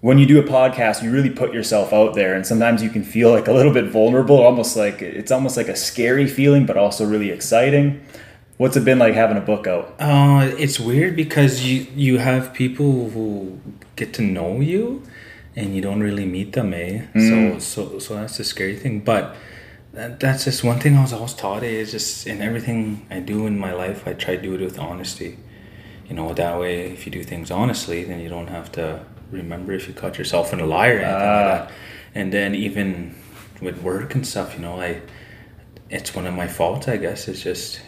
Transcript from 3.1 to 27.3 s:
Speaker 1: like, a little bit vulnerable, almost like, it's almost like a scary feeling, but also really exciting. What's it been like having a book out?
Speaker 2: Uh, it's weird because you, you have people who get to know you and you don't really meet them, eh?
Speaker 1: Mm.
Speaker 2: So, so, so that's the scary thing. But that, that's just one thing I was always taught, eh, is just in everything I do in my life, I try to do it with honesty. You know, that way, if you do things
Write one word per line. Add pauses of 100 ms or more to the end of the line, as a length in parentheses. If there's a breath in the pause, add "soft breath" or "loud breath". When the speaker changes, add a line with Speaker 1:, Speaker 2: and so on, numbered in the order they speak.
Speaker 1:
like,
a
little
bit
vulnerable,
almost
like,
it's
almost
like
a
scary
feeling,
but
also
really
exciting. (580 loud breath)
What's
it
been
like
having
a
book
out?
Speaker 2:
Uh, (100)
it's
weird
because
you, (100)
you
have
people
who (380)
get
to
know
you (540 loud breath)
and
you
don't
really
meet
them,
eh? (120)
Speaker 1:
Mm.
Speaker 2:
So,
so,
so
that's
the
scary
thing.
But (600 loud breath)
that,
that's
just
one
thing
I
was
always
taught,
eh,
is
just
in
everything
I
do
in
my
life,
I
try
to
do
it
with
honesty. (680 loud breath)
You
know,
that
way,
if
you
do
things